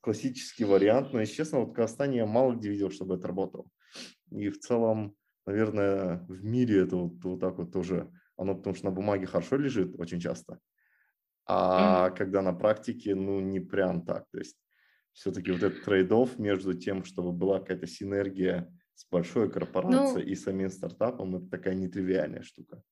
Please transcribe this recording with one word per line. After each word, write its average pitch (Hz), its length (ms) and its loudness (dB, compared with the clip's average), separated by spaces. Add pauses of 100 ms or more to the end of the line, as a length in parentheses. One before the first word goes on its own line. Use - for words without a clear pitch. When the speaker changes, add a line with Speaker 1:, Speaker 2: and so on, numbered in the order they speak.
Speaker 1:
классический - 640 -4
вариант, 104 480 6
но, 120 80 0
если 107 140 -2
честно, 156 260 -2
вот 107 100 -2
в - 40 -16
Казахстане 120 440 0
я 113 80 2
мало 123 280 4
где 104 160 -6
видел, 98 200 0
чтобы 92 260 -4
это 90 120 -8
работало. 92 380 -6 (640)
И 104 200 -4
в - 100 -12
целом, 110 560 0 (300)
наверное, 98 800 0
в 92 160 -14
мире 110 380 4
это 90 140 2
вот, 87 280 -4
вот 92 160 -4
так 90 180 -2
вот 87 140 -8
тоже, 90 400 -2 (240)
оно 95 200 -4
потому 95 200 -4
что 101 100 -6
на 95 60 -2
бумаге 98 340 0
хорошо 87 320 0
лежит 110 420 0
очень 87 200 -6
часто, - 400 -8 (840)
а 92 300 4
Speaker 2:
Мгм. 92 340 6
Speaker 1:
когда 95 320 0
на 92 120 2
практике, 107 600 0
ну, 98 260 -2
не 95 200 -2
прям 90 460 0
так. - 260 -6
То - 60 -8
есть - 200 -12 (540)
всё-таки 92 400 -4
вот 90 120 0
этот 92 220 -2
трейд-офф 104 520 4
между 95 360 0
тем, 95 300 -4
чтобы 90 280 -4
была 95 280 2
какая-то 92 280 -6
синергия 95 840 -2 (220)
с - 160 -20
большой 90 400 0
корпорацией 247 760 2
Speaker 2:
Ну, - 40 -6
Speaker 1:
и 95 60 -4
самим 95 340 -4
стартапом, 95 680 -4
это 90 140 -10
такая 92 240 -4
нетривиальная 92 680 -2
штука. - 500 -20